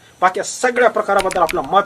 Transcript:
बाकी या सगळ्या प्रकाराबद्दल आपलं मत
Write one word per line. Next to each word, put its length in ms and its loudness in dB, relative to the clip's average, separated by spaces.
बाकी 200 2
या 40 -6
सगळ्या 460 0
प्रकाराबद्दल 520 0
आपलं 200 0
मत 240 0